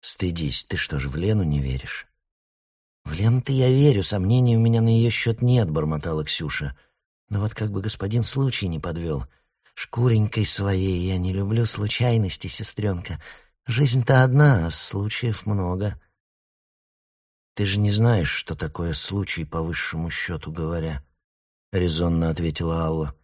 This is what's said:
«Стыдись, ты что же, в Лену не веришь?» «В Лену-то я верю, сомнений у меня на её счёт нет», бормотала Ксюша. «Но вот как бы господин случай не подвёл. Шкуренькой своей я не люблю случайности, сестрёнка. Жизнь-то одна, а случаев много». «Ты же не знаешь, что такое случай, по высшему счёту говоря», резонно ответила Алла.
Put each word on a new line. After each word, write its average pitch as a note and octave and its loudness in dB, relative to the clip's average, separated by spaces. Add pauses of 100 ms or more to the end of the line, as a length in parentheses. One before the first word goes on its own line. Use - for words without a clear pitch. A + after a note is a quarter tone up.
«Стыдись, E2 -2
ты - -6
что D2 -4
же, C2+ -4
в C2 -6
Лену G2+ 0
не D2 0
веришь?» C2 -6 (960)
«В D2+ -8
Лену-то A#2 2
я B2+ 4
верю, C3 6
сомнений A2+ 4
у A2+ 4
меня A#2 4
на A2+ 6
её A#2 4
счёт A2+ -2
нет», B2 4
бормотала D#2 -2
Ксюша. D2 -4 (540)
«Но G2+ -2
вот G#2+ -4
как G#2+ -4
бы G2 -4
господин G#2+ -2
случай C3 0
не D#2+ -4
подвёл. D#2+ -4 (500)
Шкуренькой A2+ 0
своей F#2+ 0
я F#2+ -2
не F#2 -2
люблю G2+ -2
случайности, A2 0
сестрёнка. F#2+ -4 (440)
Жизнь-то C3 4
одна, C3 6
а E2 -2
случаев G#2 -4
много». G2 -2 (1600)
«Ты G#2 -2
же G2 0
не G#2 2
знаешь, G#2+ 2
что - -6
такое E2 -6
случай, F#2 0
по E2 -6
высшему E2 -6
счёту D#2+ -8
говоря», D#2+ -6 (680)
резонно E2+ 2
ответила E2 -2
Алла. D#2+ -4